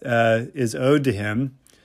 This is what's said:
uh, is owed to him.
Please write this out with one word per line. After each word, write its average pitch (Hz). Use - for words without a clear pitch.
uh, 117
is 120
owed 139
to 135
him. 107